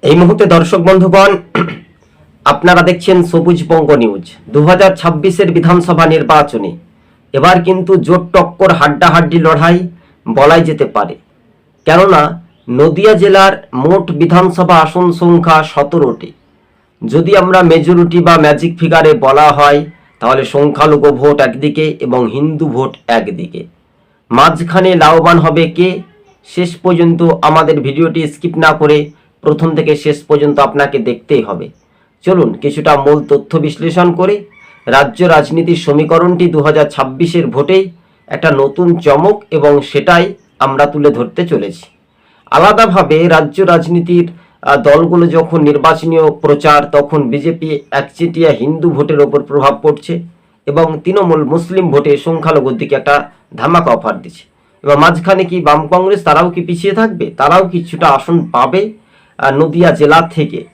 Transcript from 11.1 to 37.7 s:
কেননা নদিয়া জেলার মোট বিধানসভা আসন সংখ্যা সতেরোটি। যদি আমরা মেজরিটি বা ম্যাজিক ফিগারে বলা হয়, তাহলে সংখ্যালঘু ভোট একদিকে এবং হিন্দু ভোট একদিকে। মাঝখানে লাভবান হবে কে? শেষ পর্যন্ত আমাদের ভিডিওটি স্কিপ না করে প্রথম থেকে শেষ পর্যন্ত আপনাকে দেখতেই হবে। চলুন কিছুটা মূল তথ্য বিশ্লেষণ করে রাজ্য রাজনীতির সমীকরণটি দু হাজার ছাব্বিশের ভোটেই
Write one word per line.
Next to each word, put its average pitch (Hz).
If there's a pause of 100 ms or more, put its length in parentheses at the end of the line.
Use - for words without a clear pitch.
কেননা 175 (480)
নদিয়া 165
জেলার 196 (220)
মোট 160
বিধানসভা 170
আসন 160
সংখ্যা 170
সতেরোটি। 143 (720)
যদি 160
আমরা 185
মেজরিটি 170
বা 170
ম্যাজিক 151
ফিগারে 160
বলা 139
হয়, 143 (400)
তাহলে 131
সংখ্যালঘু 147
ভোট 143
একদিকে 135 (160)
এবং 127 (100)
হিন্দু 151
ভোট 131 (160)
একদিকে। 113 (680)
মাঝখানে 170
লাভবান 165
হবে 165
কে? 175 (600)
শেষ 175
পর্যন্ত 170 (220)
আমাদের 156
ভিডিওটি 147
স্কিপ 165
না 160
করে 151 (460)
প্রথম 165
থেকে 151
শেষ 147
পর্যন্ত 147
আপনাকে 139
দেখতেই 120
হবে। 98 (580)
চলুন 180
কিছুটা 147
মূল 147
তথ্য -
বিশ্লেষণ 160
করে 185 (520)
রাজ্য 135
রাজনীতির 160
সমীকরণটি 165
দু 160
হাজার 151
ছাব্বিশের 135
ভোটেই 147 (440)